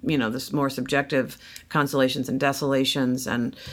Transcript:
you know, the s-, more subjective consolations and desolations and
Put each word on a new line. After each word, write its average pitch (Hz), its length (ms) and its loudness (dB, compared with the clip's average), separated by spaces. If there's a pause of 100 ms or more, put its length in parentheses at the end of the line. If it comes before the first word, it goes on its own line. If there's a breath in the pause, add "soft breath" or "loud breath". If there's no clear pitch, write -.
you 156 140 2
know, 113 120 2
the 117 60 -2
s-, - 160 -8
more 143 180 2
subjective 135 680 0 (320 loud breath)
consolations 139 580 2
and 131 140 -2
desolations 135 840 2
and 120 280 -2 (180 loud breath)